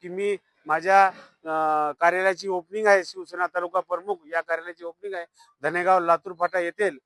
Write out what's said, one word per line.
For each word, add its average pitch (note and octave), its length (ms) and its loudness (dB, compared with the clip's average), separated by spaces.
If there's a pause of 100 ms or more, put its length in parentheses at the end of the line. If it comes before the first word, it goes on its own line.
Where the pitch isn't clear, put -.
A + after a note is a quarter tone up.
की F3+ 60 -14
मी G3 280 -4 (300)
माझ्या, F3+ 400 4 (380)
अ, D#3 480 -2
कार्यालयाची F#3 560 0
ओपनिंग F#3 380 -4
आहे, G3 180 6
शिवसेना F3 420 -8
तालुका F3 340 -4
प्रमुख F3+ 360 -6 (160)
या E3 80 -2
कार्यालयाची E3 440 -8
ओपनिंग F#3+ 300 -12
आहे, E3+ 120 -10 (360)
धनेगाव F3 380 2
लातूर E3+ 320 0
फाटा F3 260 -2
येथील. F3 480 -2